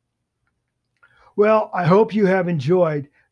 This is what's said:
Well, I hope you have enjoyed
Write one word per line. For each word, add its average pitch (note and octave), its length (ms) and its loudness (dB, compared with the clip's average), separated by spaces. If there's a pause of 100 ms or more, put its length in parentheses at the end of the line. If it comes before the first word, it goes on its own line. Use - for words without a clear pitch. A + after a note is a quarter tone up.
(1400)
Well, G#3+ 380 2
I F3+ 120 -4
hope G3+ 280 2
you G#3 120 0
have F#3 220 0
enjoyed D#3+ 640 -2 (220)